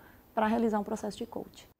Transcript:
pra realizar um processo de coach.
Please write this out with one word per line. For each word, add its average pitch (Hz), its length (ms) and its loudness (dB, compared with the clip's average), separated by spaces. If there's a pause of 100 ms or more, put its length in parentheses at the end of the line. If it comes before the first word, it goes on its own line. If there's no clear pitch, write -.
(340)
pra 214 140 4
realizar 220 320 4
um 202 40 -2
processo 214 320 -4
de 233 100 -6
coach. - 420 -12 (120)